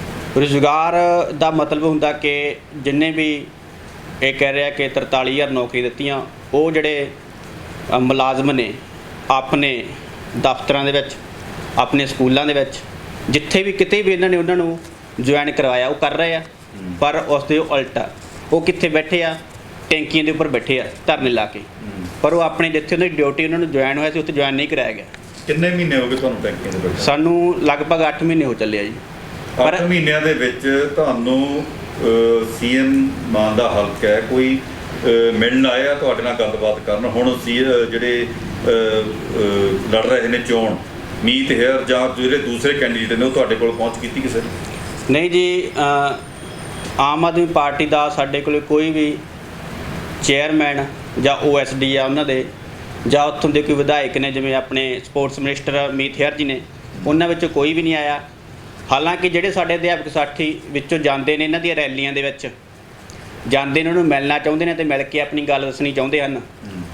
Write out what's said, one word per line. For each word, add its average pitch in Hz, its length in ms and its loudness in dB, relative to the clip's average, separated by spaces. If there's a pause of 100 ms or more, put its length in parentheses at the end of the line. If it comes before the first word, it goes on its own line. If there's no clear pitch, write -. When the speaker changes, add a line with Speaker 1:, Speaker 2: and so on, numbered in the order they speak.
(400)
Speaker 1:
ਰੁਜ਼ਗਾਰ 147 540 2 (380)
ਦਾ 160 200 2
ਮਤਲਬ 151 320 0
ਹੁੰਦਾ 151 280 2
ਕਿ 143 440 -2 (200)
ਜਿੰਨੇ 143 360 0
ਵੀ 151 340 -2 (760)
ਇਹ 135 100 2
ਕਹਿ 139 200 2
ਰਿਹਾ 143 160 0
ਕਿ 139 200 -2
ਤਰਤਾਲੀ 131 440 0
ਹਜ਼ਾਰ 135 160 0
ਨੌਕਰੀ 123 320 -2
ਦਿੱਤੀਆਂ, 135 400 -2 (320)
ਉਹ 156 180 4
ਜਿਹੜੇ, 151 360 0 (880)
ਅ, 127 40 6
ਮੁਲਾਜ਼ਮ 135 520 2
ਨੇ 117 220 0 (580)
ਆਪਣੇ 135 540 2 (520)
ਦਫ਼ਤਰਾਂ 139 480 2
ਦੇ 139 60 2
ਵਿੱਚ, 139 240 0 (640)
ਆਪਣੇ 139 280 2
ਸਕੂਲਾਂ 135 400 2
ਦੇ 147 80 2
ਵਿੱਚ, 135 220 0 (540)
ਜਿੱਥੇ 147 340 2
ਵੀ 196 80 -2
ਕਿਤੇ 190 300 2
ਵੀ 190 120 2
ਇਹਨਾਂ 180 160 2
ਨੇ 180 80 2
ਉਹਨਾਂ 175 200 2
ਨੂੰ 170 220 0 (400)
ਜੁਆਇਨ 143 320 2
ਕਰਵਾਇਆ, 127 360 2
ਉਹ 147 80 -2
ਕਰ 147 180 0
ਰਹੇ 165 220 0
ਆ। 160 40 0
Speaker 2:
ਹੂੰ। 95 600 -14
Speaker 1:
ਪਰ 147 280 2
ਉਸ 139 160 2
ਦੇ 156 140 2
ਉਲਟ 147 400 0
ਆ, - 120 -4 (440)
ਉਹ 160 80 6
ਕਿੱਥੇ 175 280 2
ਬੈਠੇ 156 340 2
ਆ? 160 140 -2 (520)
ਟੈਂਕੀਆਂ 156 340 2
ਦੇ 156 80 2
ਉੱਪਰ 156 160 0
ਬੈਠੇ 131 320 0
ਆ - 60 -4 (220)
ਧਰਨੇ 135 220 2
ਲਾ 110 160 2
ਕੇ। 104 140 -10
Speaker 2:
ਹੂੰ। 95 480 -12 (140)
Speaker 1:
ਪਰ 156 120 4
ਉਹ 170 80 4
ਆਪਣੇ 165 280 2
ਜਿੱਥੇ 156 260 0
ਉਹਨਾਂ 175 140 2
ਦੀ 160 60 -8
ਡਿਊਟੀ 147 300 2
ਉਹਨਾਂ 165 140 0
ਨੂੰ 165 120 0
ਜੁਆਇਨ 135 260 2
ਹੋਇਆ 151 140 0
ਸੀ, 160 80 -2
ਉੱਥੇ 156 140 -4
ਜੁਆਇਨ 139 220 0
ਨਹੀਂ 143 120 0
ਕਰਾਇਆ 131 240 0
ਗਿਆ। 101 140 -10 (420)
Speaker 2:
ਕਿੰਨੇ 160 220 2
ਮਹੀਨੇ 165 280 0
ਹੋ 123 100 2
ਗਏ 131 80 -2
ਤੁਹਾਨੂੰ 123 280 -2
ਟੈਂਕੀਆਂ 101 300 -4
ਦੇ 92 40 -4
ਬੈਠੇ? 90 240 -2
Speaker 1:
ਸਾਨੂੰ 170 640 4
ਲਗਭਗ 151 440 2
ਅੱਠ 147 160 -2
ਮਹੀਨੇ 165 220 2
ਹੋ 123 80 0
ਚੱਲੇ 107 260 -2
ਆ 101 40 -2
ਜੀ। 107 100 -6 (760)
Speaker 2:
ਅੱਠ 170 100 2
Speaker 1:
ਪਰ 175 100 0
Speaker 2:
ਮਹੀਨਿਆਂ 151 340 2
ਦੇ 156 120 2
ਵਿੱਚ 135 640 0
ਤੁਹਾਨੂੰ, 139 680 0
ਅ, 113 920 0
ਸੀ 123 180 0
ਐਮ 135 320 4 (180)
ਮਾਨ 107 280 2
ਦਾ 117 160 2
ਹਲਕਾ 104 360 0
ਹੈ, 107 140 4
ਕੋਈ, 131 380 2 (460)
ਅ, - 20 4 (260)
ਮਿਲਣ 123 320 4
ਆਇਆ 131 300 2
ਤੁਹਾਡੇ 127 260 0
ਨਾਲ 120 120 -2
ਗੱਲਬਾਤ 107 460 0
ਕਰਨ? 107 260 -2
ਹੁਣ 123 400 0
ਸੀ, 120 180 2
ਅ, 120 280 4
ਜਿਹੜੇ, 120 360 0
ਅ, - 400 -6
ਅ, 107 1300 0
ਲੜ 110 100 2
ਰਹੇ 120 220 2
ਨੇ 120 100 0
ਚੋਣ, 113 380 0 (480)
ਮੀਤ 131 280 2
ਹੇਅਰ 127 320 2
ਜਾਂ 127 380 0
ਜਿਹੜੇ 127 160 2
ਦੂਸਰੇ 123 360 0
ਕੈਂਡੀਡੇਟ 117 460 0
ਨੇ, 127 60 4
ਉਹ 131 60 2
ਤੁਹਾਡੇ 110 240 2
ਕੋਲ 117 160 2
ਪਹੁੰਚ 117 300 -2
ਕੀਤੀ 120 200 -6
ਕਿਸੇ 117 200 -2
ਨੇ? 113 80 -6 (600)
Speaker 1:
ਨਹੀਂ 165 200 2
ਜੀ, 180 400 2 (400)
ਅ, 139 80 -6 (800)
ਆਮ 147 260 4
ਆਦਮੀ 170 200 4
ਪਾਰਟੀ 151 400 2
ਦਾ 147 240 4
ਸਾਡੇ 143 320 0
ਕੋਲ 147 180 2
ਕੋਈ 151 320 2
ਵੀ 151 260 0 (1040)
ਚੇਅਰਮੈਨ 143 640 2 (360)
ਜਾਂ 135 220 4
ਓ 143 160 4
ਐਸ 135 140 -2
ਡੀ 135 220 0
ਆ 135 100 2
ਉਹਨਾਂ 143 200 0
ਦੇ, 131 200 0 (600)
ਜਾਂ 143 180 4
ਉੱਥੋਂ 151 240 0
ਦੇ 147 120 4
ਕੋਈ 147 140 2
ਵਿਧਾਇਕ 143 420 2
ਨੇ, 139 140 -2
ਜਿਵੇਂ 135 240 0
ਆਪਣੇ 131 500 -2
ਸਪੋਰਟਸ 139 340 -2
ਮਿਨਿਸਟਰ 139 540 0
ਮੀਤ 135 260 -2
ਹੇਅਰ 147 180 2
ਜੀ 151 60 0
ਨੇ, 135 180 -2 (460)
ਉਹਨਾਂ 160 200 4
ਵਿੱਚੋਂ 170 220 0
ਕੋਈ 156 240 2
ਵੀ 165 80 0
ਨਹੀਂ 160 140 2
ਆਇਆ। 147 260 -2 (720)
ਹਾਲਾਂਕਿ 170 380 2
ਜਿਹੜੇ 175 220 0
ਸਾਡੇ 175 240 0
ਅਧਿਆਪਕ 170 340 0
ਸਾਥੀ 151 560 -2
ਵਿੱਚੋਂ 143 340 -2
ਜਾਂਦੇ 143 380 2
ਨੇ 156 60 0
ਇਹਨਾਂ 156 160 0
ਦੀਆਂ 165 160 -2
ਰੈਲੀਆਂ 139 380 -2
ਦੇ 139 80 -2
ਵਿੱਚ, 135 280 -6 (1000)
ਜਾਂਦੇ 139 360 2
ਨੇ, 160 60 0
ਉਹਨਾਂ 175 120 4
ਨੂੰ 165 80 4
ਮਿਲਣਾ 143 300 2
ਚਾਹੁੰਦੇ 156 260 0
ਨੇ 170 80 0
ਤੇ 160 100 -2
ਮਿਲ 139 200 0
ਕੇ 147 180 -2
ਆਪਣੀ 151 200 -2
ਗੱਲ 143 200 0
ਦੱਸਣੀ 139 300 -2
ਚਾਹੁੰਦੇ 139 300 0
ਹਨ। 139 140 -2
Speaker 2:
ਹੂੰ। 98 460 -12 (120)